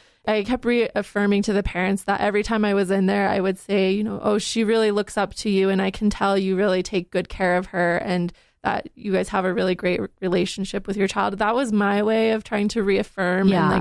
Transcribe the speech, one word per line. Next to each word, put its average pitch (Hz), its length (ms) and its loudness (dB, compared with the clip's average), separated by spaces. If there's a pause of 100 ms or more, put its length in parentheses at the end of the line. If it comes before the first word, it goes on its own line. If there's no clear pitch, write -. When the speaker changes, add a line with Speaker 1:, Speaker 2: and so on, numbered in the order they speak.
(280)
Speaker 1:
I 214 160 0
kept 247 220 -2
reaffirming 208 800 0
to 214 100 0
the 196 100 2
parents 190 400 -2
that 196 160 -2
every 202 240 2
time 214 220 0
I 202 80 2
was 196 180 2
in 196 140 2
there, 196 240 2
I 196 100 0
would 190 180 0
say, 190 340 0
you 208 120 0
know, 208 180 -4
"Oh, 208 180 0
she 226 260 -2
really 220 260 2
looks 202 260 -2
up 202 180 -2
to - 140 -4
you, 190 200 2
and 190 120 2
I 190 80 0
can 208 200 0
tell 196 280 0
you 190 200 0
really 185 260 0
take 180 280 -4
good 175 180 -4
care 180 260 0
of 185 120 -2
her, 175 300 0
and 175 360 -2 (300)
that - 320 -4
you 202 180 -6
guys 185 160 0
have 190 160 -2
a 185 80 0
really 185 220 0
great 180 260 -2
r-, - 80 -6 (100)
relationship 185 640 -2
with 202 120 -4
your 196 100 0
child." 196 300 -2
That 214 180 0
was 254 160 0
my 202 320 2
way 220 280 2
of 220 120 -2
trying 208 260 -2
to 220 140 -2
reaffirm 190 640 0
Speaker 2:
Yeah. 170 240 4
Speaker 1:
and, - 100 -